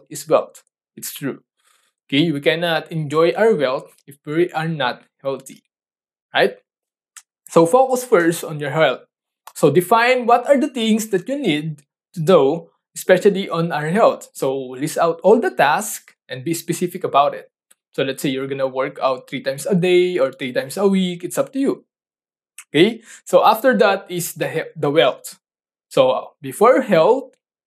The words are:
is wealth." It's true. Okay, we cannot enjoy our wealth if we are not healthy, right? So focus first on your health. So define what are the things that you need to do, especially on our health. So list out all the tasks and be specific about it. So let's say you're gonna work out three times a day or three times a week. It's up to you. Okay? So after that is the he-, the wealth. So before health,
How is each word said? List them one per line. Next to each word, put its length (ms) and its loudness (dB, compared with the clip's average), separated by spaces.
is 200 -14
wealth." 340 0
It's 160 -14
true. 280 -10
Okay, 280 0
we 80 -4
cannot 520 -2
enjoy 400 0
our 240 2
wealth 480 -4
if 240 -20
we 240 -2
are 160 -6
not 400 -4
healthy, 400 -10
right? 260 -2
So 160 4
focus 400 2
first 400 2
on 160 -10
your 160 -6
health. 320 0
So 160 4
define 560 2
what 200 4
are 120 4
the 80 0
things 400 -2
that 200 -4
you 120 -4
need 440 -4
to 80 -10
do, 480 2
especially 520 2
on 240 -2
our 160 -4
health. 440 2
So 200 -4
list 200 -6
out 280 -2
all 160 6
the 120 -2
tasks 600 -2
and 160 -12
be 80 -4
specific 520 -6
about 280 2
it. 160 -16
So 120 -4
let's 160 -8
say 80 -2
you're 200 -4
gonna 200 -4
work 320 -6
out 280 -2
three 120 -8
times 240 -8
a 120 0
day 400 2
or 160 0
three 200 -10
times 240 -6
a 120 0
week. 360 -2
It's 120 -8
up 160 -4
to 80 -6
you. 240 -4
Okay? 280 2
So 200 4
after 320 4
that 320 0
is 240 -8
the 160 -6
he-, 280 -8
the 120 -4
wealth. 520 0
So 520 0
before 400 2
health, 560 0